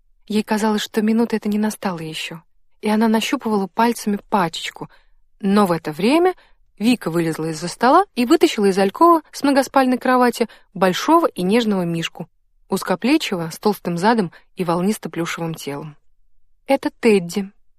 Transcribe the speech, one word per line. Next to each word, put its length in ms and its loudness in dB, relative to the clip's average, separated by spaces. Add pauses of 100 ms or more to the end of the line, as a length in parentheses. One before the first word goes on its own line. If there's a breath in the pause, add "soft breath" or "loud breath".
(260)
Ей 160 -2
казалось, 400 -2
что 180 -4
минута 360 0
эта 120 -6
не 100 -2
настала 420 -4
еще, 420 -12 (400)
и 80 -2
она 180 2
нащупывала 580 0
пальцами 520 -2 (100)
пачечку, 640 -4 (500 soft breath)
но 240 4
в 80 0
это 200 -4
время 420 2 (460 soft breath)
Вика 300 0
вылезла 400 -2
из-за 180 -8
стола 460 2
и 100 0
вытащила 420 2
из 120 2
алькова 420 4 (120)
с 100 -8
многоспальной 560 2
кровати 500 2 (240 soft breath)
большого 540 2
и 160 -4
нежного 400 0
мишку, 440 -6 (440)
узкоплечего, 840 -2
с 60 -16
толстым 400 -2
задом 340 2 (240 soft breath)
и 80 -4
волнисто-плюшевым 880 -4
телом. 420 -12 (680)
«Это 240 -2
Тедди», — 600 0 (280)